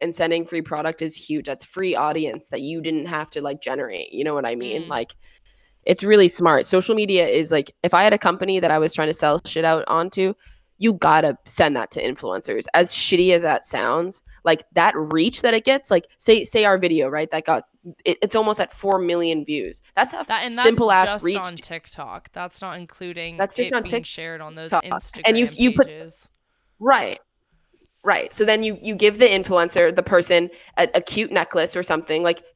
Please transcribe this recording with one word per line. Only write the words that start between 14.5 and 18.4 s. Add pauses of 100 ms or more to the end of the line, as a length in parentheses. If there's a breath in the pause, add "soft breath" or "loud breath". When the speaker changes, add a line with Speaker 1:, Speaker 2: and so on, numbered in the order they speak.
Speaker 1:
that
reach
that
it
gets,
like, (100)
say,
say
our
video,
right,
that
got, (400)
it,
it's
almost